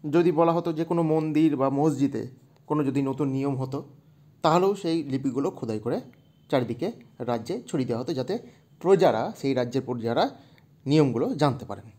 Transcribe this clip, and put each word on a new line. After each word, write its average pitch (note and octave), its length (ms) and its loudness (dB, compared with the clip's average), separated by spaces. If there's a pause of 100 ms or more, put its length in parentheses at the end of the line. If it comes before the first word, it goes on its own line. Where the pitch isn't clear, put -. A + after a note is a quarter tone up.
(100)
যদি E3+ 220 4
বলা E3 200 4
হতো E3+ 200 -2
যে D#3+ 120 -2
কোনো E3+ 180 0
মন্দির D#3 540 2
বা C3+ 140 2
মসজিদে C#3 580 0 (380)
কোনো D3+ 180 0
যদি C3+ 180 0
নতুন C3+ 260 -2
নিয়ম C3+ 280 -2
হতো, C3 320 -6 (540)
তাহলেও F3+ 320 4
সেই E3 280 -2
লিপিগুলো C3+ 480 -2
খোদাই A2 300 -6
করে D3 200 -2 (500)
চারিদিকে D3+ 420 -2 (260)
রাজ্যে A#2+ 440 -4
ছড়িয়ে C3+ 240 -2
দেওয়া A#2+ 160 -2
হতো, E3+ 100 -4
যাতে D#3 260 -4 (420)
প্রজারা, E3 560 4
সেই C#3 180 -2
রাজ্যের B2 280 -2
প্রজারা A#2+ 480 -2 (560)
নিয়মগুলো C#3+ 480 2
জানতে C#3+ 300 0
পারেন। G2+ 200 -14 (140)